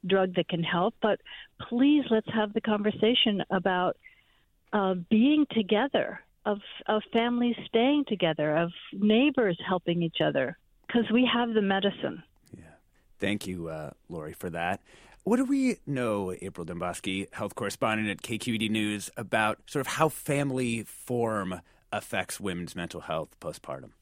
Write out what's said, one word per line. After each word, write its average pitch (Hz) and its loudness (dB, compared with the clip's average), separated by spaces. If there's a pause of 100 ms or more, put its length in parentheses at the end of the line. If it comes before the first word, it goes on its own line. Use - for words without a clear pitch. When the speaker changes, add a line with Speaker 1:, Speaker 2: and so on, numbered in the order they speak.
Speaker 1:
drug 190 2
that 175 0
can 165 0
help, 180 0
but 214 0 (480)
please, 269 4
let's 220 2
have 214 0
the 220 0
conversation 214 2
about, 180 2 (760)
uh, 190 2 (160)
being 277 6
together, 214 0 (260)
of, 208 0 (280)
of 214 0 (100)
families 240 2 (120)
staying 269 4
together, 156 2
of 170 0 (200)
neighbors 214 4
helping 175 0
each 165 -2
other, 147 0 (320)
'cause 233 2
we 247 6
have 240 0
the 214 4
medicine. 196 0 (360)
Speaker 2:
Yeah. - -20 (560)
Thank 101 -2
you, 90 -6
uh, 78 -8 (180)
Lori, 78 -10
for - -8
that. 85 -4 (400)
What 220 2
do 262 2
we 262 0 (100)
know, 107 -2
April 87 -10
Dembosky, 87 -6
health - -6
correspondent 107 -2
at 98 -4
K 113 -6
Q 117 -2
E 110 -2
D 110 0
News, 104 -2
about 110 -2
sort 143 -2
of - -6
how 156 4
family 131 -2
form 107 -4 (320)
affects - -4
women's 87 -6
mental 87 -8
health 78 -6
postpartum? 69 -10